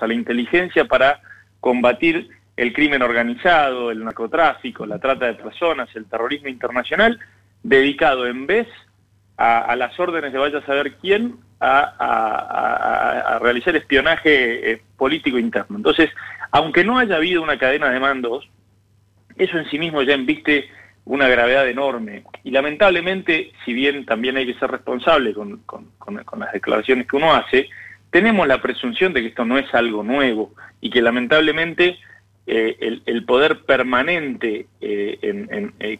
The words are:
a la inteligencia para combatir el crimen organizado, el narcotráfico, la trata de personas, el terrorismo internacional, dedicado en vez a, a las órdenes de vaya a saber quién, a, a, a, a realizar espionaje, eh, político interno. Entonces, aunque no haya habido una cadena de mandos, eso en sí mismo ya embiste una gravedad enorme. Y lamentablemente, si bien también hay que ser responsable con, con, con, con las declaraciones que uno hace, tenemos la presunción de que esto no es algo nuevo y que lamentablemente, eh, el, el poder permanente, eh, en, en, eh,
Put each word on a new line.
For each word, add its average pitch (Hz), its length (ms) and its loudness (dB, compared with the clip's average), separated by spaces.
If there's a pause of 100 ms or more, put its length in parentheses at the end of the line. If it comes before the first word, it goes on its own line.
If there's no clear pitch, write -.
a 117 40 0
la 113 80 0
inteligencia 123 680 0
para 131 360 2 (400)
combatir 123 680 2 (280)
el 120 160 -2
crimen 147 300 2
organizado, 123 880 2
el 110 140 -6
narcotráfico, 120 800 -2
la 104 140 -8
trata 127 280 -2
de 113 80 -2
personas, 135 600 -4
el 110 120 -14
terrorismo 131 420 -6
internacional, 131 720 -2 (440)
dedicado 135 640 2
en 127 200 -6
vez 220 200 0 (720)
a, 117 240 4
a 120 160 -2
las 123 220 -4
órdenes 165 340 -4
de 135 60 -4
vaya 147 200 0
a 139 80 -16
saber 139 340 -2
quién, 214 360 0 (240)
a, 135 200 4
a, 117 580 -2
a, - 1000 -2
a - 40 0
realizar 120 360 0
espionaje, 135 960 2
eh, 110 100 -8 (140)
político 135 420 0
interno. 110 380 -4
Entonces, 151 340 2 (400)
aunque 156 340 2
no 233 140 0
haya 214 180 0
habido 170 260 0
una 151 160 -2
cadena 135 320 2
de 127 100 0
mandos, 131 480 -2 (880)
eso 185 220 0
en 151 100 -8
sí 147 100 -4
mismo 156 240 -2
ya 135 120 4
embiste 139 540 0 (360)
una 139 220 0
gravedad 127 420 4
enorme. 117 540 -4 (220)
Y 135 80 -10
lamentablemente, 170 1000 0 (120)
si 127 80 -4
bien 139 320 0
también 127 320 -2
hay 135 100 -2
que 123 120 -6
ser 131 120 -2
responsable 127 640 0
con, 104 240 -12
con, - 280 -18 (120)
con, 104 240 -14
con - 180 -14
las - 120 -10
declaraciones 113 560 0
que - 80 0
uno 156 180 4
hace, 127 340 2 (420)
tenemos 196 360 4
la 131 140 2
presunción 123 520 -2
de 131 100 -2
que 113 60 -4
esto 120 160 -4
no 123 140 0
es 135 160 -6
algo 117 280 0
nuevo 117 500 0 (280)
y 120 100 -8
que 120 120 2
lamentablemente, 156 960 2 (480)
eh, 113 340 -2
el, 117 260 -6
el 117 180 -4
poder 151 400 2
permanente, 127 1000 0 (140)
eh, 104 420 -4
en, 104 300 -6
en, 104 280 -6
eh, 107 200 -8